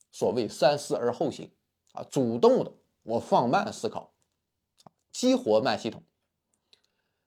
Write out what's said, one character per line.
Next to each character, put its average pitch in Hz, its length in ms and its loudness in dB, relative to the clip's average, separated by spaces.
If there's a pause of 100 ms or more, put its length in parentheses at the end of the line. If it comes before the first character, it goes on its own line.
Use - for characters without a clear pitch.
(120)
所 110 200 -2
谓 110 160 -2
三 147 300 2
思 - 180 -6
而 120 160 -2
后 131 200 -2
行， - 180 -14 (440)
啊， 127 100 -12
主 120 340 -2
动 226 260 6
的 - 80 -10 (300)
我 113 180 -4
放 143 300 0
慢 156 240 -2
思 - 160 -6
考， - 240 -12 (1000)
激 254 220 2
活 113 280 4
慢 117 180 0
系 117 100 -6
统。 - 140 -10 (1200)